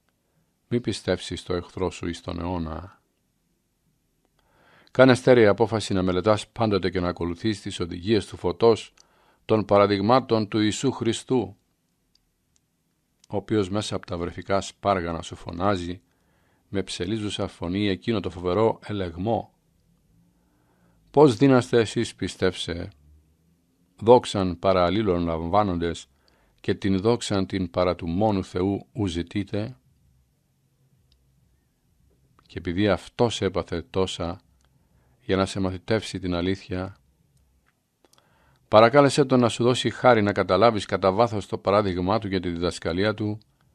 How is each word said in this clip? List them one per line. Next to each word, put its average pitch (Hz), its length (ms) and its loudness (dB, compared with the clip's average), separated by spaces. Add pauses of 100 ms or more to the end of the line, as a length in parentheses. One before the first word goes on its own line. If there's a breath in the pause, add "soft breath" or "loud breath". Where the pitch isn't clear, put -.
(680)
Μη 120 140 -4
πιστεύσεις 92 640 -6
το 90 100 -8
εχθρό 90 360 -6
σου - 180 -10
εις 85 140 -8
τον 87 180 -10
αιώνα. 85 640 -8 (1900 soft breath)
Κάνε 127 240 6
στέρεη 120 320 6
απόφαση 104 460 0
να 95 80 0
μελετάς 92 460 0
πάντοτε 101 420 -2
και 90 100 -4
να 87 80 -2
ακολουθείς 87 540 -6
τις 98 180 -10
οδηγίες 90 460 -2
του - 120 -16
φωτός, 104 560 0 (520 soft breath)
των 107 200 2
παραδειγμάτων 101 840 2
του 113 120 -2
Ιησού 107 320 0
Χριστού, 113 680 -4 (1700)
ο 107 40 -6
οποίος 101 340 -2
μέσα 104 260 -4
από 90 100 -8
τα 92 120 -8
βρεφικά 87 440 -4
σπάργανα 85 600 -2
σου - 140 -16
φωνάζει, 90 680 -4 (680)
με 98 140 -4
ψελίζουσα 101 640 -6
φωνή, 92 400 -4
εκείνο 101 320 -2
το 92 100 -6
φοβερό 90 560 0
ελεγμό. 95 680 -6 (1600)
«Πώς 135 240 6
δύναστε 127 440 2
εσείς, 110 360 -4
πιστέψε, 90 760 -6 (1040)
δόξαν 101 640 4
παρά 92 260 4
αλλήλων 90 380 0
λαμβάνοντες 85 840 -2 (540)
και 104 120 -2
την 95 260 -2
δόξαν 104 460 0
την 92 240 -4
παρά 90 260 0
του 90 120 -10
μόνου 95 360 0
Θεού 95 480 -4
ου 104 160 -4
ζητείτε;» 98 680 -8 (2750)
Και - 160 -18
επειδή 90 320 0
αυτός - 520 -2
έπαθε 87 480 -4
τόσα 92 520 -6 (800)
για 95 140 -2
να 95 100 2
σε 101 140 -6
μαθητεύσει 95 600 -4
την 90 140 -6
αλήθεια, 92 600 -6 (1700 soft breath)
παρακάλεσε 131 580 6
τον 131 140 2
να 120 100 4
σου - 140 -4
δώσει 120 260 0
χάρη 117 320 4
να 101 100 2
καταλάβεις 98 540 2
κατά 95 260 0
βάθος 107 360 0
το - 100 -8
παράδειγμά 98 600 0
του 104 100 -8
και 95 100 -2
τη 87 100 -6
διδασκαλία 87 640 -4
του, 107 260 -6 (360)